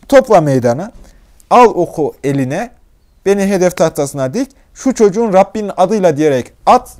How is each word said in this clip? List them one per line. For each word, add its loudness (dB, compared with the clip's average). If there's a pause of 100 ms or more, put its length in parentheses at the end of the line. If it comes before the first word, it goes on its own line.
"Topla 4
meydana. -2 (580)
Al 4
oku -4 (100)
eline. -4 (560)
Beni 0
hedef 0
tahtasına -4
dik. -6 (240)
Şu -4
çocuğun 0
Rabbinin 0
adıyla 0
diyerek -2 (140)
at. 2